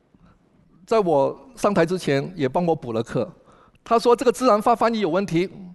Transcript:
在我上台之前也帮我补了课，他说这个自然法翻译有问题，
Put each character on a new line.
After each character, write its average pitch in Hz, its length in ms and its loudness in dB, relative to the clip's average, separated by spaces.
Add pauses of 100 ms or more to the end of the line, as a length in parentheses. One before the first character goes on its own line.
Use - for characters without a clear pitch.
(840)
在 226 140 2
我 143 380 0 (180)
上 208 180 0
台 170 120 2
之 185 120 -4
前 143 380 -2
也 135 120 -2
帮 175 180 -2
我 160 100 0
补 120 180 -10
了 113 100 -2
课， - 260 -4 (540)
他 233 160 2
说 240 160 4
这 269 80 -6
个 247 80 2
自 254 160 0
然 214 140 4
法 240 140 2
翻 233 180 0
译 220 80 -2
有 185 80 0
问 190 160 0
题， 170 240 -2 (240)